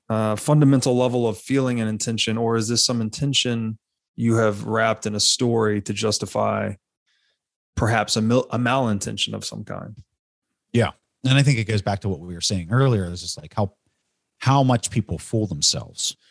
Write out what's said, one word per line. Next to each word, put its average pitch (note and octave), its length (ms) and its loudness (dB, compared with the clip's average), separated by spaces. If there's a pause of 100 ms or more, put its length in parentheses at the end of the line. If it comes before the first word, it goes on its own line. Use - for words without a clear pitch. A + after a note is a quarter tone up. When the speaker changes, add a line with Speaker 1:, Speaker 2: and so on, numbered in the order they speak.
Speaker 1:
uh, G#2+ 300 0
fundamental C#3 580 4
level B2 320 2
of G#2+ 100 -4
feeling B2+ 440 -2
and A2 80 -2
intention, A2 480 -2
or A#2 180 0
is A2 140 0
this A#2+ 160 2
some A#2+ 160 0
intention A#2 800 -2 (360)
you A2+ 200 2
have G#2+ 280 2
wrapped A2 420 0
in G#2 80 -2
a G#2 60 -4
story A2 640 2
to - 100 -8
justify G#2 800 -2 (1040)
perhaps A2 400 0
a A2+ 60 0
mil-, A#2 300 2
a A#2 60 -2
malintention A2+ 760 -2
of G#2 100 -8
some A2 220 -10
kind? G2+ 320 -12 (760)
Speaker 2:
Yeah. A#2 200 2 (340)
And C3 120 4
I C#3 60 6
think B2+ 160 4
it G#2 60 -2
goes G#2+ 160 0
back G2+ 200 -2
to G2+ 80 -4
what F2 120 -4
we F2+ 120 -12
were E2+ 80 -12
saying F2+ 300 -4
earlier. B2 340 2
It's F2 160 -8
just - 160 -10
like - 160 -18
how, G2+ 200 -2 (640)
how C3+ 240 4
much B2 280 2
people F2+ 260 -2
fool G#2+ 300 -2
themselves. - 680 -4 (160)